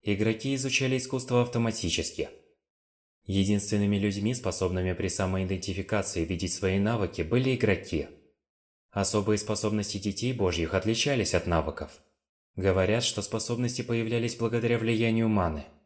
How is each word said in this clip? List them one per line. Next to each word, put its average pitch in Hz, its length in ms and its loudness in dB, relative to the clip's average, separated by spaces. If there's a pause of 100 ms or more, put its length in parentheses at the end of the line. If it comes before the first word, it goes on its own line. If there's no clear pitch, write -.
Игроки 110 540 0
изучали 131 420 0
искусство 123 460 0
автоматически. - 840 -2 (960)
Единственными 101 720 2
людьми, 101 380 0
способными 92 580 0
при 92 160 -2
самоидентификации 92 1200 -2
видеть 87 260 -2
свои 95 260 0
навыки, 101 440 0
были 127 340 2
игроки. 90 540 0 (840)
Особые 104 460 2
способности 104 600 -2
детей 104 360 -2
божьих 87 400 0
отличались 113 600 2
от 90 140 2
навыков. 78 540 -2 (540)
Говорят, 95 480 2
что - 200 -2
способности 120 580 -2
появлялись 117 540 -2
благодаря 117 420 0
влиянию 113 500 2
маны. 85 380 2 (200)